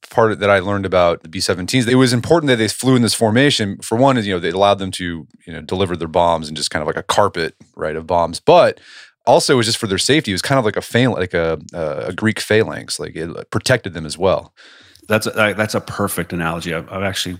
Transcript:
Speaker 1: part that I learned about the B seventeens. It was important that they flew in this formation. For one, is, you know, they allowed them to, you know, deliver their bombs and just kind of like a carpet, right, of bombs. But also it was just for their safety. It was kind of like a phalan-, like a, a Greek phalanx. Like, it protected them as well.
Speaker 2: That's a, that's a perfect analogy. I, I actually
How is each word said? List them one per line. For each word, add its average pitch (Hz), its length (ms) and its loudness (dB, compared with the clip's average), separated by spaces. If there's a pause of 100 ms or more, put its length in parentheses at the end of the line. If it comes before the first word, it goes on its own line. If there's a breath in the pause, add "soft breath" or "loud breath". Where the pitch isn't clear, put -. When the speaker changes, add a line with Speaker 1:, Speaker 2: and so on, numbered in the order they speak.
Speaker 1:
part 110 300 2
that 101 120 2
I 98 100 6
learned 98 260 -2
about 87 380 2
the 80 40 -16
B 90 120 -8
seventeens. 101 480 -2
It 127 80 2
was 127 160 4
important 151 380 2
that 123 60 6
they 110 120 2
flew 131 260 2
in 123 80 4
this 107 100 2
formation. 113 640 2
For - 200 -4
one, 135 180 4
is, 110 80 -2
you 101 80 -2
know, 90 60 -2
they 85 120 -2
allowed 98 280 2
them 95 140 -6
to, 85 340 -8 (200)
you 85 60 -14
know, 78 100 -12
deliver 90 340 -2
their 82 100 -6
bombs 82 400 2
and 76 100 -10
just - 140 -6
kind 80 100 -6
of 76 60 -4
like 78 100 -4
a 73 60 -8
carpet, 95 540 -2 (180)
right, 80 220 -6
of 80 100 -10
bombs. 85 320 0
But 147 400 6 (480 loud breath)
also 143 280 4
it - 20 4
was 113 100 2
just 113 120 -2
for 110 100 -4
their 95 100 -2
safety. 147 320 0
It 92 40 -2
was 87 80 -4
kind 135 180 2
of 110 40 -4
like 104 120 0
a 90 40 -2
phalan-, 120 360 0
like 90 180 -4
a, 82 240 0 (160)
a 78 380 -6
Greek 107 260 -2
phalanx. 107 600 -2
Like, 78 160 -10
it 82 340 -10
protected - 440 -2
them 80 120 -8
as 73 100 -10
well. 87 380 0 (540 loud breath)
Speaker 2:
That's 107 200 0
a, 107 280 0
that's 107 200 -2
a 101 40 0
perfect - 520 -6
analogy. 85 420 -4
I, 82 60 -6
I 95 260 -8
actually 92 340 -6